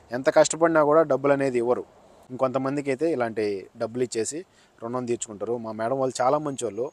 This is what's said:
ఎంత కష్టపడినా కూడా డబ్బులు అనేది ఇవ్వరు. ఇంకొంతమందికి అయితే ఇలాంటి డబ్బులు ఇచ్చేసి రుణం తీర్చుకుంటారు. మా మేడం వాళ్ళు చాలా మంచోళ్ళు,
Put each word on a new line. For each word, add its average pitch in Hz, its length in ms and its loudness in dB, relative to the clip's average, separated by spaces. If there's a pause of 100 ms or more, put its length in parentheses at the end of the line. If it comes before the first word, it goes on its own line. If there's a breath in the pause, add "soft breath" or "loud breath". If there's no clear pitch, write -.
(120)
ఎంత 131 180 0
కష్టపడినా 156 540 4
కూడా 147 180 6
డబ్బులు 139 320 2
అనేది 139 240 0
ఇవ్వరు. 117 280 0 (460)
ఇంకొంతమందికి 131 580 -2
అయితే 151 220 0
ఇలాంటి 107 560 -4 (100)
డబ్బులు 117 260 -4
ఇచ్చేసి 123 420 -4 (380 soft breath)
రుణం 123 220 -6
తీర్చుకుంటారు. 113 520 -4
మా 113 140 -8
మేడం 117 280 -2
వాళ్ళు 131 240 -2
చాలా 135 140 4
మంచోళ్ళు, 127 560 -6